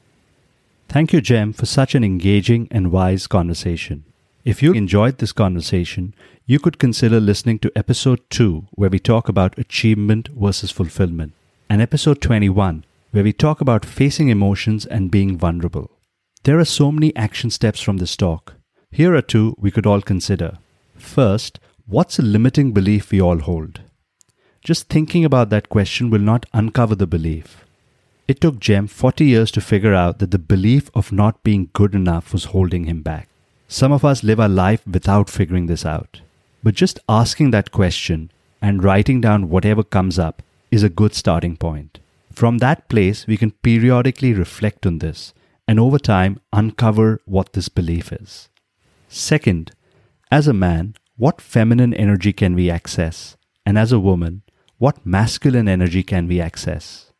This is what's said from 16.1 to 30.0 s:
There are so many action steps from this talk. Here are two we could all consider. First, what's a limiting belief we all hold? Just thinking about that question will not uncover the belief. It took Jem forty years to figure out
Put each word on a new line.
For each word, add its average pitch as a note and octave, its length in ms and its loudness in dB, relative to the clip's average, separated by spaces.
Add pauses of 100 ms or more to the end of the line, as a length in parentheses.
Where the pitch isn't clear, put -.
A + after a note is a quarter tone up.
There D3 140 4
are E3+ 80 4
so D3 260 0
many D3+ 240 0
action A2+ 360 -4
steps - 300 -2
from G2+ 160 -2
this F2+ 200 -6
talk. E2+ 360 -4 (360)
Here F3 240 2
are C#3+ 80 4
two A2 380 0
we G2+ 120 -2
could G#2+ 140 -2
all G2+ 160 2
consider. F2 560 -4 (380)
First, - 640 -2 (260)
what's A#2 320 -2
a D3 60 0
limiting A#2+ 480 2
belief G2+ 400 0
we G2 100 2
all F2 180 2
hold? D#2+ 420 -8 (840)
Just - 260 -4
thinking D#3 340 0
about B2+ 280 2
that G#2 180 -2
question A2 400 -2
will A2 100 2
not A2 340 0
uncover A2 420 0
the F#2+ 120 -2
belief. D#2+ 580 -6 (640)
It - 140 -2
took C#3+ 180 2
Jem G2+ 280 0
forty - 380 0
years A2+ 260 4
to G#2+ 100 -2
figure G#2 320 0
out F2 260 0